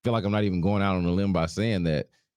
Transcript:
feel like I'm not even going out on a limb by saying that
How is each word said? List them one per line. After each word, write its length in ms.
feel 120
like 100
I'm 80
not 120
even 180
going 200
out 140
on 80
a 80
limb 200
by 120
saying 400
that 240